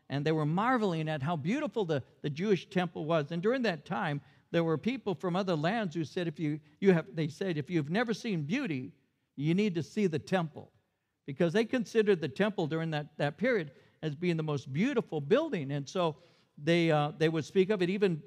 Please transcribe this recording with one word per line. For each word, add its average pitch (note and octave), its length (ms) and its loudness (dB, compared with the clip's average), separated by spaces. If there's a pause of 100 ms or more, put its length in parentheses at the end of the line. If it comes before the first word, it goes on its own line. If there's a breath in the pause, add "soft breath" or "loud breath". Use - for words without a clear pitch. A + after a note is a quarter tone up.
(100)
and C#3+ 140 -4
they D#3+ 80 2
were D#3 120 0
marveling F#3 640 0
at D#3 140 -4
how F3 140 -2
beautiful G3+ 500 -2
the, D3 160 0 (200)
the D3 80 -4
Jewish F3 380 0
temple F3 380 -2
was. D3+ 240 2
And E3+ 100 -4
during A#3+ 220 0
that F3 240 -2
time, D3+ 340 -4 (300 soft breath)
there E3+ 140 2
were D#3+ 120 2
people G#3+ 380 -2
from E3+ 200 -2
other F#3 220 0
lands F3 380 -2
who E3+ 100 -2
said, E3+ 240 -4
"If D#3 100 -8
you, D3+ 220 -2 (180 soft breath)
you G3 140 6
have," E3 220 4
they D#3 140 -2
said, F3+ 280 -4
"if D3 140 -6
you've D#3 200 0
never A3+ 220 0
seen F#3+ 300 -2
beauty, C#3+ 500 -4 (420)
you D3+ 200 2
need G3+ 220 2
to E3+ 60 -2
see G#3 240 0
the D#3+ 120 0
temple." D3+ 520 -2 (560)
Because D#3 280 2
they A3+ 100 4
considered G#3+ 560 2
the D#3 80 -4
temple G3 380 0
during D#3+ 240 -2
that, D3+ 160 -4 (100)
that C#3+ 220 -2
period G3 320 0 (320 soft breath)
as D#3+ 120 -4
being E3+ 220 0
the D#3+ 60 -2
most D3 280 -4
beautiful F3+ 520 0
building. F#3 480 0
And C#3+ 180 -4
so E3+ 280 -2 (460 soft breath)
they, E3 280 4
uh, D3+ 260 2
they D#3+ 140 4
would D#3+ 160 -2
speak F#3+ 240 2
of G#3+ 100 2
it. F3 80 2
Even, F#3+ 380 0